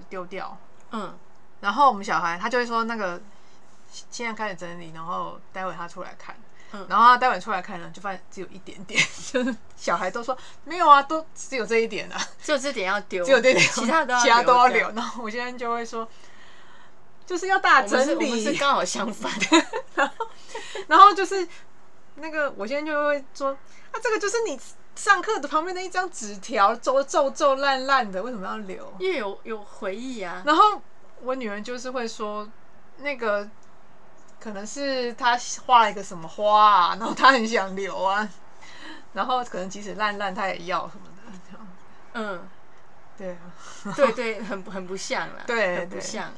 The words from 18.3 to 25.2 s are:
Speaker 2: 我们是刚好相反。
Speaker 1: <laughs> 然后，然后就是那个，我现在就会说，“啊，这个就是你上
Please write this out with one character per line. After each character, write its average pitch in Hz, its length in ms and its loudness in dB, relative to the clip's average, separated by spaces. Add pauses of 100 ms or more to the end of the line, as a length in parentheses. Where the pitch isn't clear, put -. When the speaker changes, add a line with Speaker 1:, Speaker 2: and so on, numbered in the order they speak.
Speaker 2:
我 233 40 0
们 233 60 2
是 247 200 0
刚 277 120 4
好 190 120 2
相 214 280 -2
反。 - 200 -6 (300)
Speaker 1:
<laughs> - 340 -8
然 285 100 4
后， - 220 -6 (600)
然 311 100 8
后 403 140 10
就 381 120 -2
是 370 240 -4 (680)
那 311 140 -8
个， 302 260 -2
我 202 100 -6
现 285 180 -2
在 311 80 -4
就 294 140 0
会 285 180 0 (100)
说 277 160 -2 (400)
，“啊， - 120 -8
这 480 80 0
个 440 80 2
就 403 100 -2
是 466 180 0
你 269 140 -4 (340)
上 392 280 4